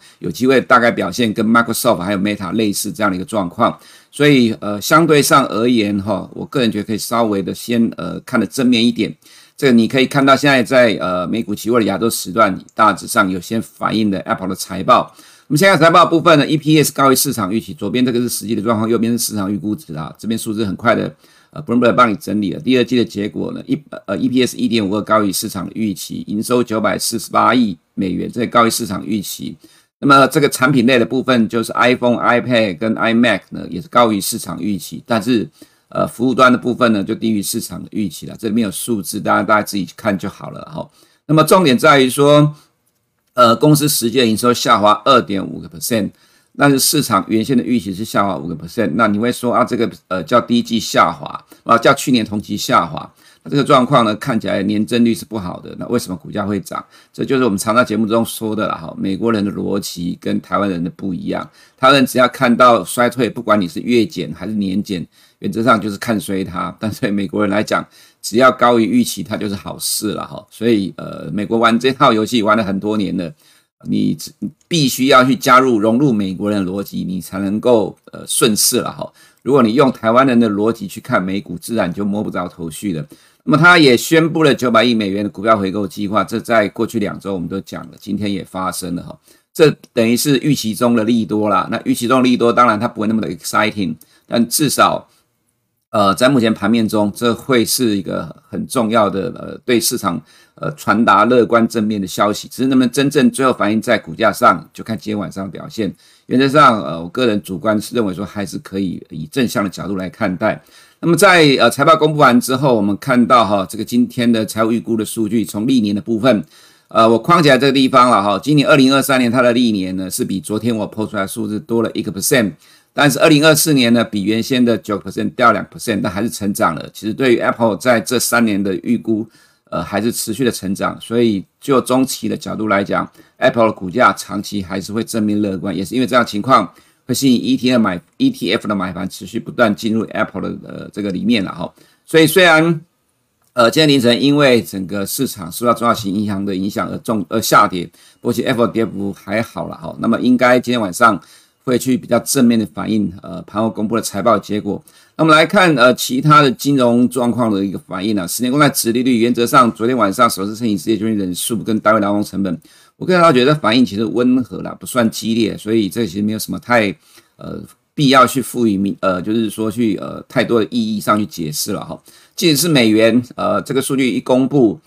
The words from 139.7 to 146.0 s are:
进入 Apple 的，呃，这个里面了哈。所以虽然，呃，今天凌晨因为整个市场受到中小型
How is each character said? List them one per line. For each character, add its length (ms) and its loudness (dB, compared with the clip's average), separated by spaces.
进 180 -4
入 160 -2
Apple 320 -6
的， 220 -8
呃， 280 -16
这 120 -8
个 80 -4
里 120 -6
面 200 0
了 100 -8
哈。 180 -10
所 160 2
以 60 8
虽 180 4
然， 380 4
呃， 160 4
今 120 0
天 60 6
凌 140 4
晨 180 4
因 160 4
为 240 4
整 280 -8
个 180 -6
市 220 -4
场 240 -10
受 160 -4
到 60 4
中 140 -2
小 60 2
型 180 -6